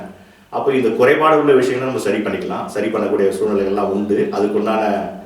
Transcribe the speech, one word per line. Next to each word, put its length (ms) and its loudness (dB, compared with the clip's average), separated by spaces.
அப்போ 240 -2
இந்த 160 2
குறைபாடு 500 4
உள்ள 140 4
விஷயங்களை 400 2
நம்ம 100 -4
சரி 140 0
பண்ணிக்கலாம். 480 -4
சரி 220 -4
பண்ணக்கூடிய 460 0
சூழ்நிலைகள்லாம் 560 0
உண்டு. 420 0
அதுக்குண்டான 760 -2